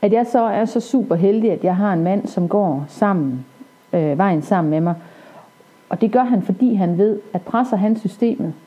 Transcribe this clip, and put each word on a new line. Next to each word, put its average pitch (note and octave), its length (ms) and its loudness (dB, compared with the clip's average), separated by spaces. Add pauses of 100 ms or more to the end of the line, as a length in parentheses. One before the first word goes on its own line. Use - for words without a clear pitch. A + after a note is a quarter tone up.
At G3+ 100 2
jeg A#3 140 2
så A#3+ 140 2
er A3 240 0
så A3+ 160 -2
super A3+ 340 -2
heldig, G3+ 380 2
at - 120 -6
jeg F3+ 120 2
har G3+ 160 0
en E3 100 0
mand, F#3+ 240 0
som F3+ 220 -2
går E3 400 0
sammen, C#3+ 580 -2 (460)
øh, D3+ 260 0
vejen F3+ 240 2
sammen E3+ 280 0
med D#3 100 0
mig. E3+ 140 0 (920)
Og - 120 -4
det A3 120 0
gør B3 120 4
han, A#3+ 180 2
fordi A#3 320 0
han F3 240 0
ved, G#3 200 2 (140)
at F3+ 100 -4
presser A#3+ 340 -2
han G#3+ 200 2
systemet G3 580 -2 (120)